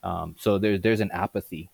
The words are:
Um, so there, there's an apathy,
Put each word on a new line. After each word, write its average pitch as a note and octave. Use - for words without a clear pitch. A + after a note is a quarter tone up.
Um, E2+
so G#2
there, G2+
there's A2
an G2
apathy, F2